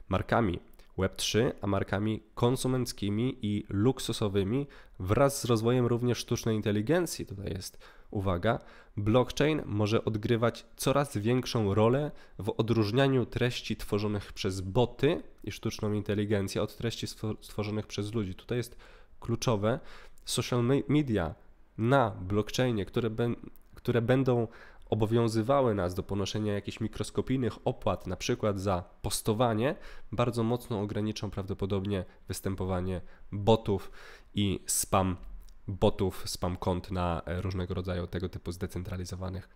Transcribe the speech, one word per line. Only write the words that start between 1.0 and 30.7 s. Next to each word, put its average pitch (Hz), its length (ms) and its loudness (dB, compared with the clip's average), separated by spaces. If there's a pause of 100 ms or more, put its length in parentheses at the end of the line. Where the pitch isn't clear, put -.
trzy - 360 0 (100)
a 101 60 -4
markami 101 560 -2 (120)
konsumenckimi 123 1080 0
i 104 280 -2
luksusowymi 107 960 0 (320)
wraz 120 420 4
z - 40 -4
rozwojem 120 400 4
również 120 320 2
sztucznej - 380 -2
inteligencji. 110 680 0
Tutaj 98 260 -8
jest - 260 -10 (340)
uwaga: 98 480 2 (380)
blockchain 123 680 2
może 104 400 2
odgrywać 113 600 0 (100)
coraz 135 420 2
większą 113 560 2
rolę 120 380 4 (280)
w 107 180 -2
odróżnianiu 117 680 4
treści 123 500 -2
tworzonych 104 580 -2
przez 95 280 -4
boty 117 640 2 (200)
i 101 80 -8
sztuczną 104 420 -4
inteligencję 101 680 0
od 107 160 -4
treści 113 300 -4
stwo-, 107 340 -6
stworzonych 107 460 -4
przez 104 260 -4
ludzi. 98 220 -2
Tutaj - 220 -6
jest - 200 -6 (420)
kluczowe: 113 600 2 (460)
social 123 380 0
me-, 135 240 4
media 131 480 2 (420)
na 120 320 4
blockchainie, 104 760 0
które 117 240 0
bę-, 120 260 -2 (400)
które 120 260 0
będą 123 460 4 (420)
obowiązywały 113 840 4
nas 92 180 0
do 95 100 -4
ponoszenia 101 500 -2
jakichś 101 260 -6
mikroskopijnych 113 720 -2 (120)
opłat, - 420 -2
na 92 80 -4
przykład 107 440 -2
za 92 240 0 (180)
postowanie, 113 720 0 (360)
bardzo 117 320 0
mocno 117 380 0